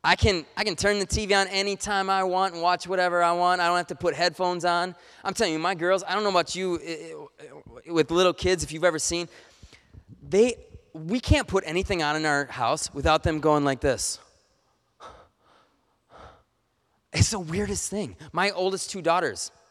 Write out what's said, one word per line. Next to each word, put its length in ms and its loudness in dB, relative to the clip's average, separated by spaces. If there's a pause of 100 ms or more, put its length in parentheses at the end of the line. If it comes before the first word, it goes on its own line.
I 120 4
can, 400 2
I 80 -2
can 120 -2
turn 220 0
the 80 -2
T 220 -4
V 80 2
on 140 4
anytime 600 -2
I 140 2
want 320 0
and 80 -4
watch 240 2
whatever 340 2
I 120 4
want. 280 2
I 60 2
don't 100 2
have 100 -2
to 80 -10
put 200 -2
headphones 500 -2
on. 300 0 (280)
I'm 120 -6
telling 180 0
you, 60 -2
my 160 0
girls, 320 0
I 60 -4
don't 100 0
know 60 2
about 260 2
you, 240 -4
i-, 1080 -16
i-, 40 -12
with 180 4
little 240 4
kids, 300 -2
if 80 -10
you've 120 -4
ever 140 2
seen, 320 -4 (1000)
they, 280 4 (380)
we 260 -4
can't 280 2
put 200 0
anything 340 -2
on 140 0
in 100 -2
our 200 2
house 480 -2
without 280 2
them 180 0
going 240 4
like 180 0
this. 360 0 (3000)
It's 180 2
the 80 -4
weirdest 500 -6
thing. 260 -6 (160)
My 200 0
oldest 380 -4
two 120 -10
daughters 500 -2 (200)